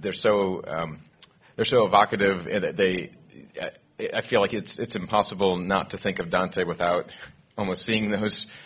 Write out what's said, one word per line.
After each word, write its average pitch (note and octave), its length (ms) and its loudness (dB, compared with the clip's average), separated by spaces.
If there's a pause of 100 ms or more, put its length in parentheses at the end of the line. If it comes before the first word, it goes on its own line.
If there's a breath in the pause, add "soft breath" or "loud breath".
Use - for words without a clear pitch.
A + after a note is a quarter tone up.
they're G2 100 -4
so, G2+ 560 2
um, D#2+ 320 -6 (560 soft breath)
they're A2+ 80 0
so A#2+ 200 4
evocative, G2 640 4
and G2 160 -2
that D#2+ 140 -2
they, F#2 340 0 (500)
I, - 580 -8
I A2 100 -4
feel A2+ 120 4
like G2 120 2
it's, G2+ 260 -6
it's - 160 -6
impossible G2 600 0
not F2+ 340 -2
to F#2+ 80 -8
think G2 200 -4
of E2+ 120 -6
Dante F#2 340 0
without F2 420 0 (500 loud breath)
almost F#2+ 260 -2
seeing G#2+ 280 0
those, G#2 360 -2 (200 loud breath)